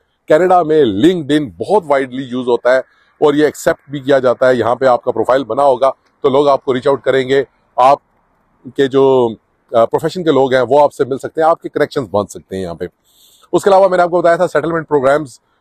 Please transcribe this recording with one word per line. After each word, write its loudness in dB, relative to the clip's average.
कनाडा 2
में 0
LinkedIn 0
बहुत -2
वाइडली -2
यूज -8
होता 0
है 0
और 2
ये 2
एक्सेप्ट -4
भी -10
किया 0
जाता 0
है। 2
यहाँ -2
पे -2
आपका 0
प्रोफाइल 0
बना -4
होगा 2
तो 0
लोग 2
आपको 0
रीच -4
आउट -2
करेंगे, -2
आपके -4
जो, 2
अ, 4
प्रोफेशन -4
के 0
लोग 0
हैं 2
वो 2
आपसे 0
मिल -6
सकते -8
हैं, 2
आपके -2
कनेक्शंस -4
बन -2
सकते -14
हैं -6
यहाँ -8
पे। -10
उसके 0
अलावा 4
मैंने 0
आपको 0
बताया 2
था 0
सेटलमेंट -4
प्रोग्राम्स, -2